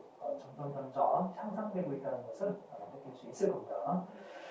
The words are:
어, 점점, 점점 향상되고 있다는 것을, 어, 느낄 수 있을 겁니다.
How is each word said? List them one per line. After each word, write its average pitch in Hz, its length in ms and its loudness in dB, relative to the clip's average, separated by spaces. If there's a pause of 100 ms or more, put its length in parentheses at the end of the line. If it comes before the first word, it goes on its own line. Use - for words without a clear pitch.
(200)
어, - 200 -2
점점, 143 320 -6
점점 139 640 4
향상되고 196 580 0
있다는 131 300 -2
것을, 190 320 0 (160)
어, - 220 -10
느낄 - 200 -10
수 - 140 -14
있을 190 240 4
겁니다. - 540 2 (460)